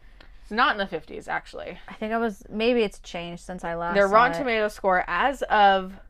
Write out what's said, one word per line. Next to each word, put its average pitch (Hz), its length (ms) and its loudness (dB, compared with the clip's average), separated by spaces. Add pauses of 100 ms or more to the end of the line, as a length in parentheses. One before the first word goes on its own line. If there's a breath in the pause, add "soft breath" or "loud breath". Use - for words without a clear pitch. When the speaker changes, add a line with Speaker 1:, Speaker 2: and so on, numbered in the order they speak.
(440 soft breath)
Speaker 1:
It's - 100 -20
not 254 180 2
in 214 60 -6
the 196 100 -4
fifties, - 400 -10
actually. - 500 -10 (120)
Speaker 2:
I 190 60 -18
think 220 180 -6
I 226 40 -2
was, 226 320 -4
maybe 233 340 0
it's 196 160 -4
changed 170 440 -12
since 180 220 -12
I 170 100 -6
last 170 200 -4
Speaker 1:
Their 202 120 6
Speaker 2:
saw 196 80 2
Speaker 1:
Rotten 247 200 6
Speaker 2:
it. - 40 -4
Speaker 1:
Tomatoes 220 340 -2
score 185 320 0
as 233 360 -2
of, 196 580 2 (100)